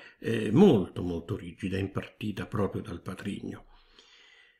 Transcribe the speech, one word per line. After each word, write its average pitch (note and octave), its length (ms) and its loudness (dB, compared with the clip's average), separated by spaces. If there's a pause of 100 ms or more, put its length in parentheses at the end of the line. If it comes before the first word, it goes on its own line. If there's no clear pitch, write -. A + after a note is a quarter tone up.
(200)
eh, A2 320 -2
molto, A#2+ 500 6
molto F2 340 -4
rigida, F2 420 -6
impartita F#2+ 680 -6
proprio F#2+ 360 -4
dal F2 200 -12
patrigno. - 640 -10 (960)